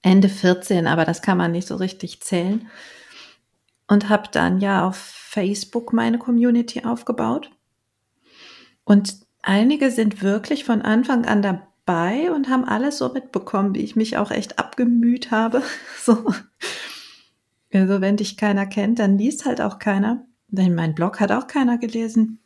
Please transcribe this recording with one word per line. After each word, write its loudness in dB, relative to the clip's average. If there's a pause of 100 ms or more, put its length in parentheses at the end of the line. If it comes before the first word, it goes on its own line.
Ende 6
vierzehn, 0
aber 2
das -4
kann 0
man 0
nicht -4
so -8
richtig -8
zählen, -4 (1200)
und 2
hab 0
dann 0
ja 2
auf -4
Facebook -6
meine 0
Community 0
aufgebaut. -4 (1300)
Und 2 (220)
einige 2
sind 0
wirklich -2
von 0
Anfang 2
an 2
dabei -2
und -2
haben 2
alles -2
so -2
mitbekommen, -2
wie -4
ich -6
mich 0
auch -2
echt -6
abgemüht 0
habe. 0
<laughs> -10 (320)
So. 4 (1500)
Also 4
wenn 2
dich -4
keiner 2
kennt, 0
dann 4
liest -2
halt -2
auch -2
keiner. -2 (220)
Denn 2
mein 0
Blog -2
hat 2
auch 0
keiner 0
gelesen. -2